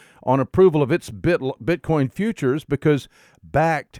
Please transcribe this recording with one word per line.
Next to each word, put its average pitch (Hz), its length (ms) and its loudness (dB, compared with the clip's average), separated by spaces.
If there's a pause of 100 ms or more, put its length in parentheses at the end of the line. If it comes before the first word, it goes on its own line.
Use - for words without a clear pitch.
(240)
on 131 160 2
approval 156 420 4
of 127 100 0
its - 180 -4
Bit-, 120 320 -2
Bitcoin 135 720 -2
futures 156 500 -2
because 147 460 0 (360)
Bakkt 151 540 -2